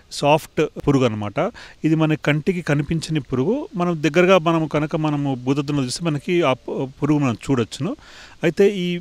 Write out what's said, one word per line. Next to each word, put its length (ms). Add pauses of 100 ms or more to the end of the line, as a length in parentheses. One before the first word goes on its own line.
(120)
సాఫ్ట్ 540 (220)
పురుగు 180
అనమాట. 460 (320)
ఇది 120
మన 180
కంటికి 480
కనిపించని 580
పురుగు. 560
మనం 280
దగ్గరగా 340
మనం 300
కనుక 280
మనము 400
భూతద్దంలో 480
చూస్తే 220
మనకి 360
ఆ 120
పు-, 360 (140)
పురుగు 160
మనం 140
చూడొచ్చును. 640 (480)
అయితే 260
ఈ, 320